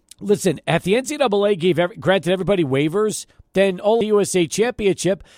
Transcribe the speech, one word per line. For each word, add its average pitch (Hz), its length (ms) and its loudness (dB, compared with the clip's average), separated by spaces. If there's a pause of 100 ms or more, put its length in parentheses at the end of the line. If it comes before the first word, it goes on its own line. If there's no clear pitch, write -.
(200)
Listen, 196 460 -2
if 160 180 0
the 190 120 0
N 262 100 -2
C 294 100 -6
double 208 280 0
A 208 120 2
gave 160 220 0
every, 175 180 -2
granted 175 340 0
everybody 185 320 0
waivers, 156 640 -2 (260)
then 190 300 0
only 214 260 2
U 208 120 4
S - 160 -2
A 175 100 2
Championship, 196 760 -2 (140)